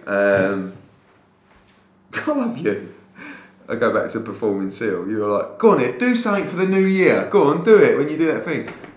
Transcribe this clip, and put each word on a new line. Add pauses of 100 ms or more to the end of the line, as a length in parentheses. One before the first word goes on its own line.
Um, (1400)
<laughs>
I
love
you. (720)
I
go
back
to
performing
seal.
You
were
like,
"Go
on,
Ed,
do
something
for
the
new
year.
Go
on,
do
it
when
you
do
that
thing." (280)